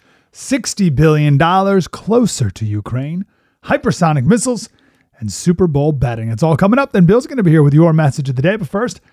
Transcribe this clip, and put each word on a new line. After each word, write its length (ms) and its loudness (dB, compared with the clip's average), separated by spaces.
Sixty 600 -4
billion 480 2
dollars 480 2
closer 640 -2
to 140 -10
Ukraine. 600 -6
Hypersonic 640 0
missiles 440 0
and 160 -8
Super 320 0
Bowl 260 0
betting. 380 -4
It's 140 -6
all 120 2
coming 220 2
up. 140 -2
Then 160 4
Bill's 180 2
gonna 160 -6
be 80 2
here 140 6
with 100 2
your 200 4
message 360 0
of 60 -4
the 80 -2
day. 140 0
But 120 -8
first, 320 -6